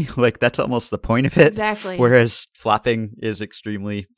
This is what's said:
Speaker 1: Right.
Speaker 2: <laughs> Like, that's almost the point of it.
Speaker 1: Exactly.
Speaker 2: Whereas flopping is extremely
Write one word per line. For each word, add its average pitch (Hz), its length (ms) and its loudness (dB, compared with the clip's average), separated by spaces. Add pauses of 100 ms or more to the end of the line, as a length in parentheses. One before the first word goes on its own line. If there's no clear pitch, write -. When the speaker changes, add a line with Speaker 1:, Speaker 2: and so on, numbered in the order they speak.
Speaker 1:
Right. - 120 -8
Speaker 2:
<laughs> - 0 -
Like, 120 220 2
that's - 180 0
almost 123 320 -4
the - 80 -6
point 120 300 0
of - 100 0
it. 120 120 8
Speaker 1:
Exactly. 214 480 -4
Speaker 2:
Whereas 120 580 4
flopping 110 560 0 (100)
is 110 200 -4
extremely 104 640 -8 (100)